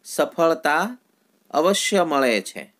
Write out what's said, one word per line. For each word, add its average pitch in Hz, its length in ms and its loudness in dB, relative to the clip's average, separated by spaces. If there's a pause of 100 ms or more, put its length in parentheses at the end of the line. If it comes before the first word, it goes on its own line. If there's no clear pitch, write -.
સફળતા 165 920 -2 (540)
અવશ્ય 185 520 2
મળે 135 380 2
છે. - 380 -14